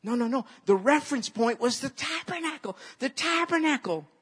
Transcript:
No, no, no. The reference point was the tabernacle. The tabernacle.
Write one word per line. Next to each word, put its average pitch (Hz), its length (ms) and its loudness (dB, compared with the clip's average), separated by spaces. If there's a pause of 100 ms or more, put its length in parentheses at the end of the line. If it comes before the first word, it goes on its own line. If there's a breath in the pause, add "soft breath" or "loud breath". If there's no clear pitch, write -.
No, 220 120 -2
no, 233 140 0
no. 240 180 -2 (200 loud breath)
The 196 100 6
reference 277 520 2
point 226 300 0
was 240 220 0
the 269 80 -6
tabernacle. 320 880 -6 (220 loud breath)
The 262 100 -2
tabernacle. 311 1000 0 (160)